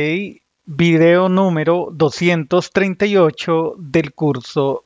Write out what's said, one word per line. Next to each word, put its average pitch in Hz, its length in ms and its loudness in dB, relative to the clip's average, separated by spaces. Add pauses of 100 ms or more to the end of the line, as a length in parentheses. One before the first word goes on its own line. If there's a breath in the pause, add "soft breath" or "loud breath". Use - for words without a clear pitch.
(640)
video 170 600 4
número 175 640 0
doscientos 170 760 0
treinta 196 380 -2
y 202 100 0
ocho 165 640 0
del 151 340 -2
curso 139 720 -4